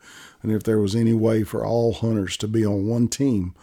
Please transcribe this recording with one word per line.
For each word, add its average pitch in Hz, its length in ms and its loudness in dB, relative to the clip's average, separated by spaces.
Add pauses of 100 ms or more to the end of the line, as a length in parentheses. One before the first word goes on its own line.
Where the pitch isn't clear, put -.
(440)
And 107 80 -2
if 107 100 0
there 110 160 0
was 101 160 0
any 113 200 2
way 110 280 2
for 107 240 -4
all 117 260 0
hunters 104 440 -2
to - 100 -6
be 110 180 2
on 101 220 0
one 117 220 0
team, 107 540 0